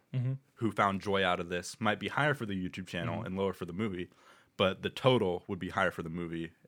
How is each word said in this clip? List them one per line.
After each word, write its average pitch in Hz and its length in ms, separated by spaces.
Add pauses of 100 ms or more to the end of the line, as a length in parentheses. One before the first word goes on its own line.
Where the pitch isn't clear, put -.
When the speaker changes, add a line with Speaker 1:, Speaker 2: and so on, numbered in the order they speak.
(140)
Speaker 1:
Mm-hmm. 127 180 (220)
Speaker 2:
who 110 180
found 98 300
joy 98 200
out 90 160
of 87 120
this 87 280
might 104 220
be 101 80
higher 143 260
for 123 120
the 101 80
YouTube 92 320
channel 85 300
Speaker 1:
Mm-hmm. 87 100
Speaker 2:
and 92 100
lower 98 160
for 90 140
the 87 80
movie, 90 340 (480)
but 98 260
the 98 80
total 104 580
would 98 100
be 90 100
higher 90 220
for 90 120
the 82 60
movie 82 420 (180)